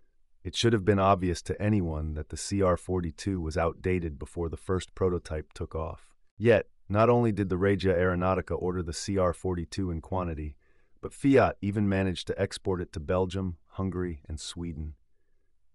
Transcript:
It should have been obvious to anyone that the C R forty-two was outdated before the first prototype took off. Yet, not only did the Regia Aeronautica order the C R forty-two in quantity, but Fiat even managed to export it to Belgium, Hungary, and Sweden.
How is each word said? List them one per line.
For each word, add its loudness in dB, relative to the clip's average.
It -8
should 4
have 0
been 4
obvious 2
to -6
anyone 0
that -8
the -10
C -2
R 4
forty-two -4
was -6
outdated -2
before -6
the -8
first -4
prototype -4
took -8
off. -10
Yet, 6
not 4
only 4
did -2
the 0
Regia 2
Aeronautica 0
order -2
the -6
C -6
R 2
forty-two -4
in -6
quantity, -6
but -12
Fiat 4
even 0
managed 0
to -4
export -2
it -10
to -8
Belgium, -2
Hungary, -4
and -8
Sweden. -10